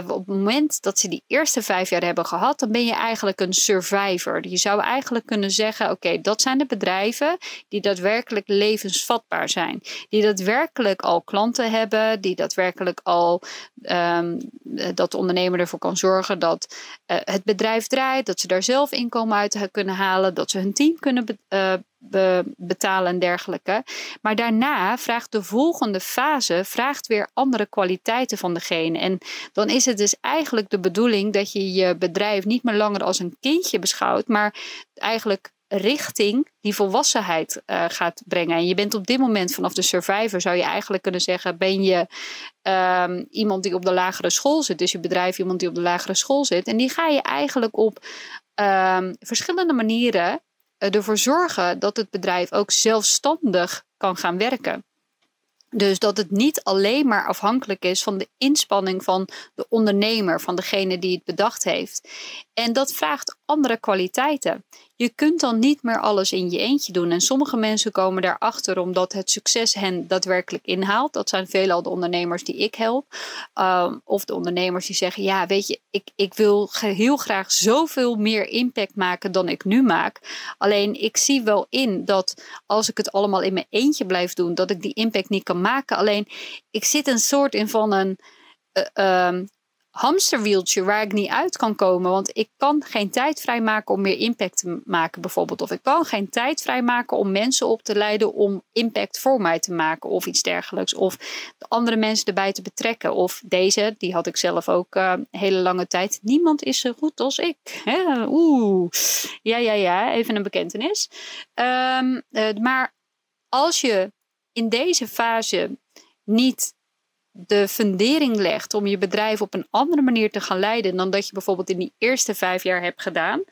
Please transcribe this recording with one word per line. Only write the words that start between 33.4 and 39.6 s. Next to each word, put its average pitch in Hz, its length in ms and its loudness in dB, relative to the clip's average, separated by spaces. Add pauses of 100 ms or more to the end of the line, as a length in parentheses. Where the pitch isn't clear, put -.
kindje 311 380 0
beschouwt, - 500 0
maar 208 260 0 (400)
eigenlijk 214 600 -4 (140)
richting 214 800 0 (120)
die 208 140 -2
volwassenheid, 196 880 0
eh, 180 240 -2
gaat - 380 -4
brengen. 170 300 0
En 170 100 2
je 180 80 2
bent 208 200 0
op 196 120 -4
dit 254 120 2
moment 214 360 2
vanaf 180 180 -2